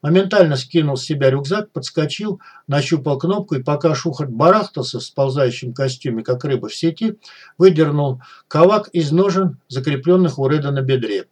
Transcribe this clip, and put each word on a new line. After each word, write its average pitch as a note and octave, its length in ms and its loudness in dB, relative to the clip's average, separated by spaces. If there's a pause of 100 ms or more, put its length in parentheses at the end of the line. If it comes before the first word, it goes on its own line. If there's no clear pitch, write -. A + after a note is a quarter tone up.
Моментально F3+ 560 4
скинул D3 400 -2
с - 80 -10
себя C#3 240 2
рюкзак, C#3+ 420 -2
подскочил, E3 680 -6 (260)
нащупал C#3+ 500 -2
кнопку, F#3+ 380 -2
и C3 80 -4
пока D3 320 0
Шухарт D3 340 -6
барахтался C#3 720 0
в - 40 -12
сползающем C3 720 -2
костюме, B2+ 500 -4
как B2+ 200 -4
рыба C3 240 -4
в - 80 -12
сети, G#3+ 420 -2 (400)
выдернул D3 640 2 (280)
кавак F#3 400 4
из D#3 220 -2
ножен, F#3 480 0 (100)
закрепленных C#3+ 680 0
у C3+ 100 0
Реда C#3+ 240 0
на C#3 100 -2
бедре. A2+ 500 -2